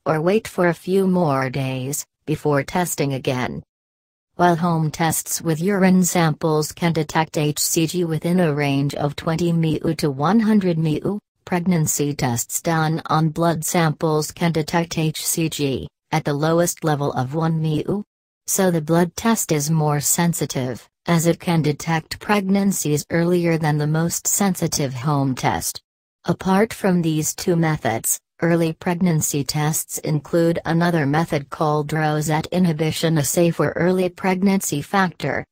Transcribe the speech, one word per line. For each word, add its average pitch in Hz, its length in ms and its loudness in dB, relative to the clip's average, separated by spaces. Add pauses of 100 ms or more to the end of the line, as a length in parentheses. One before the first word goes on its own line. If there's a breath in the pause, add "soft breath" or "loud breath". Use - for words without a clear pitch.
or 156 160 0
wait 202 260 2
for 175 200 2
a 165 60 2
few 190 320 0
more 147 440 2
days 131 560 -4 (180)
before 147 380 0
testing 165 500 -2
again. 127 500 -4 (720)
While 175 220 4
home 160 340 0
tests - 500 -2
with 160 220 -2
urine 185 420 4
samples 156 680 2
can 170 220 -2
detect 160 460 -2
H 151 200 0
C - 280 0
G 175 180 -2
within 170 360 0
a 160 120 2
range 143 420 0
of 143 220 -4
twenty 170 340 -2
miu 160 460 0
to 156 140 -2
one 156 300 2
hundred 202 360 2
miu, 160 420 -2 (280)
pregnancy 170 680 0
tests 120 480 -4
done 160 460 0
on 156 240 2
blood 165 340 0
samples 156 680 0
can 170 220 -2
detect 165 460 -2
H 156 260 -2
C 160 240 -2
G 135 400 -4 (280)
at 156 80 -2
the 151 80 -2
lowest 165 500 2
level 143 300 0
of 131 220 -2
one 160 260 0
mu. 160 420 -2 (440)
So 190 240 2
the 170 100 2
blood 165 360 2
test 226 360 0
is 147 180 0
more 151 300 2
sensitive, 139 880 -2 (160)
as 165 220 2
it 170 120 2
can 165 220 0
detect 151 600 -2
pregnancies 196 880 0
earlier 170 480 2
than 151 180 0
the 151 100 0
most 160 400 -2
sensitive 165 680 0
home 139 400 0
test. 104 480 -4 (420)
Apart 190 480 0
from 180 300 0
these 156 320 -2
two - 200 0
methods, 156 640 0 (220)
early 170 320 2
pregnancy 165 720 0
tests - 540 -4
include 170 640 0
another 165 400 2
method 147 460 0
called 151 420 -2
rosette 151 540 0
inhibition 160 720 0
assay 170 320 2
for 156 220 0
early 185 360 0
pregnancy 185 720 0
factor, 165 720 -2